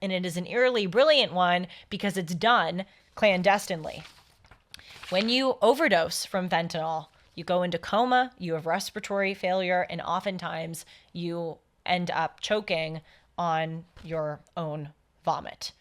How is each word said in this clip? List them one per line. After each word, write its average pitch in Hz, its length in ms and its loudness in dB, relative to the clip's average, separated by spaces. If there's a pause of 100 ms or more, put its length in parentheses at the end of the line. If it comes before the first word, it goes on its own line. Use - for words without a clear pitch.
And 196 100 -4
it 180 140 -2
is 170 100 -4
an 175 100 -4
eerily 240 400 2
brilliant 247 460 6
one 180 340 4 (240)
because 202 260 -2
it's 180 180 -4
done 180 500 2 (300)
clandestinely. 190 880 2 (1080)
When 196 180 2
you 254 340 2
overdose 208 640 4
from 185 240 -4
fentanyl, 165 580 -2 (280)
you 170 100 -12
go 180 180 2
into 175 160 -2
coma, 254 600 2
you 175 160 -4
have 160 120 -4
respiratory 196 680 -2
failure, 180 540 0
and 170 120 -8
oftentimes 165 840 -6 (280)
you 170 460 -8 (260)
end 180 260 -2
up 160 300 -2
choking 160 600 -2 (380)
on 160 460 -2 (180)
your 156 380 -6 (160)
own 151 340 -6 (340)
vomit. - 560 -4